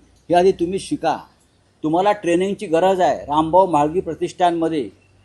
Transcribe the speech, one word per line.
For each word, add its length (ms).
हे 60
आधी 160
तुम्ही 280
शिका. 400
तुम्हाला 280
ट्रेनिंगची 560
गरज 340
आहे. 240
रामभाऊ 420
म्हाळगी 340
प्रतिष्ठानमध्ये 880